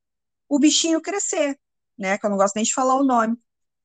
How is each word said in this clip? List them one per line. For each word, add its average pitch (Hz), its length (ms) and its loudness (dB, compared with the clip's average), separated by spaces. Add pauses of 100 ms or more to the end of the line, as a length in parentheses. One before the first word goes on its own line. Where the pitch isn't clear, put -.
(480)
o 285 120 0
bichinho 320 420 2
crescer, 339 560 -4 (400)
né? 196 200 -2
Que - 80 -4
eu 208 40 0
não 196 80 -2
gosto 196 180 2
nem 214 80 -2
de - 100 -2
falar 262 220 2
o 277 80 2
nome. 233 320 2 (480)